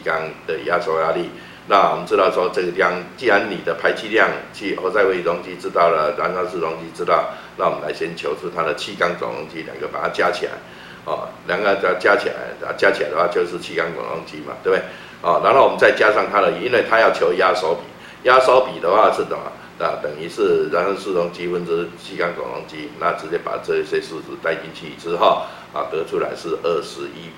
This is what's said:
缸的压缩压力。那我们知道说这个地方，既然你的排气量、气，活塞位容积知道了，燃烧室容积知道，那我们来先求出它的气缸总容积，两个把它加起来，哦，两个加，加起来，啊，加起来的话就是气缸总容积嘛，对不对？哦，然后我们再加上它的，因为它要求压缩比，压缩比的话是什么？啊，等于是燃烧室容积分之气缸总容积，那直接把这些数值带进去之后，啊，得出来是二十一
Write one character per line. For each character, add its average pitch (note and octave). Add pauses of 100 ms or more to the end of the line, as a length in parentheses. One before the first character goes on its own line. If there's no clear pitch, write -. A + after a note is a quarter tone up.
缸 D#2+ (260)
的 E2
压 E2+
缩 D#2+
压 D#2+
力。 E2+ (380)
那 G2
我 -
们 F2
知 G#2+
道 F#2
说 F2+
这 F#2+
个 F2
地 F#2+
方， F2+ (240)
既 B2+
然 G#2
你 F2+
的 E2+
排 F2+
气 -
量、 G#2 (220)
气， G2
活 F2+
塞 G2+
位 F#2
容 E2+
积 F2+
知 F#2
道 F2
了， D2+
燃 E2+
烧 F2+
室 F2+
容 E2
积 E2
知 F2+
道， E2 (260)
那 F#2+
我 E2
们 -
来 D2+
先 E2
求 D2+
出 F2
它 E2+
的 D2+
气 G2+
缸 F2
总 A#1
容 D2+
积， D#2+
两 -
个 D2+
把 C#2+
它 E2+
加 F2+
起 -
来， - (540)
哦， D2+ (200)
两 F2+
个 G2+
加， F#2
加 G2+
起 -
来， -
啊， -
加 G2
起 F#2+
来 D2
的 D2+
话 F2
就 F2
是 F2
气 E2+
缸 E2
总 B1+
容 C#2+
积 -
嘛， C2 (100)
对 F#2
不 F#2
对？ - (380)
哦， E2+
然 -
后 C3+
我 G#2
们 F#2+
再 G#2+
加 G#2+
上 G2+
它 G2
的， F2
因 F2
为 G#2+
它 A2
要 G2+
求 F2
压 F2+
缩 E2+
比， -
压 C3
缩 B2+
比 E2
的 E2+
话 G2+
是 G2
什 -
么？ - (280)
啊， D#2+
等 D2
于 E2+
是 F2
燃 E2+
烧 F#2+
室 F#2+
容 F2
积 F2
分 F2
之 E2 (100)
气 -
缸 F2
总 -
容 A#1+
积， D2+ (100)
那 E2
直 E2
接 E2
把 -
这 D#2+
些 D#2
数 D#2+
值 - (160)
带 D#2+
进 - (100)
去 D#2+ (100)
之 E2+
后， F#2+ (300)
啊， D2+
得 D#2+
出 F2+
来 D2
是 - (140)
二 D#2+
十 C#2
一 E2